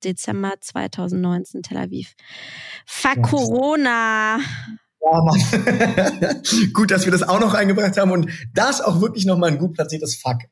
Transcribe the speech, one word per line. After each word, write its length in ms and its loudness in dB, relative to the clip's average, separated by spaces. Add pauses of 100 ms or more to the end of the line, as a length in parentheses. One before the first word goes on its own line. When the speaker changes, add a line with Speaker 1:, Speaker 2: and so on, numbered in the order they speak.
Speaker 1:
Dezember 600 -4
zweitausendneunzehn 1000 -4
Tel 140 -10
Aviv. 380 -8 (720)
Fuck 300 -2
Speaker 2:
Ja. 60 0
Speaker 1:
Corona. 1160 0 (640)
Speaker 2:
Ja, 200 4
Mann. 1200 2
<laughs> 320 2
Gut, 160 4
dass 160 2
wir 40 2
das 120 4
auch 180 2
noch 140 2
eingebracht 420 2
haben 140 4
und 200 2 (220)
das 300 2
auch 180 2
wirklich 240 0
noch 140 2
mal 80 4
ein 120 2
gut 140 -2
platziertes 440 -4
Fuck. 240 -4 (120)